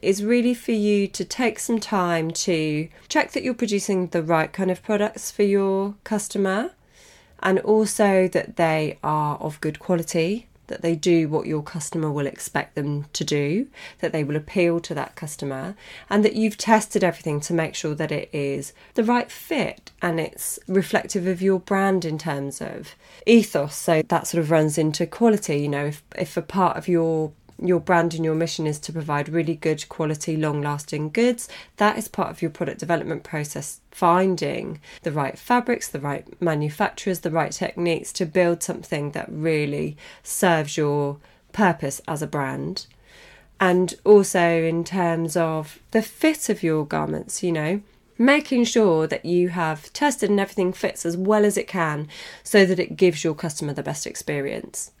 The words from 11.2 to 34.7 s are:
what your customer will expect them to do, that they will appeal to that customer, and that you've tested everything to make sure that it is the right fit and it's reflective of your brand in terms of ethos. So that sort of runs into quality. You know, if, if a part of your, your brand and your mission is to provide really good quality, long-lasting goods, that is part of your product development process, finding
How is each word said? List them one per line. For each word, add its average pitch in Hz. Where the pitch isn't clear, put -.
what 151
your 151
customer 156
will 143
expect -
them 147
to -
do, 151
that 170
they 156
will 147
appeal 170
to 165
that 139
customer, 151
and 208
that -
you've 220
tested 220
everything 160
to 175
make 160
sure 151
that 151
it -
is 139
the 233
right 240
fit -
and 165
it's -
reflective 185
of 185
your 190
brand 190
in 156
terms 143
of -
ethos. 196
So 156
that -
sort 170
of 151
runs 156
into 156
quality. 208
You 147
know, 143
if, 147
if -
a 165
part 180
of -
your, 165
your 180
brand 170
and 165
your 160
mission 160
is 151
to -
provide 147
really 165
good 156
quality, 156
long-lasting 147
goods, 233
that 214
is 214
part -
of -
your 165
product -
development 165
process, 147
finding 170